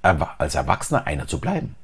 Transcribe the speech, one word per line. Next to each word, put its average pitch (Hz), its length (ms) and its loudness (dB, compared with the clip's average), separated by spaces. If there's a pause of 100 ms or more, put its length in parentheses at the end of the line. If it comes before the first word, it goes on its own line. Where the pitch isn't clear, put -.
erwa-, 85 340 4
als - 180 -2
Erwachsener 78 520 0
einer 73 200 -4
zu - 120 -4
bleiben. - 440 -4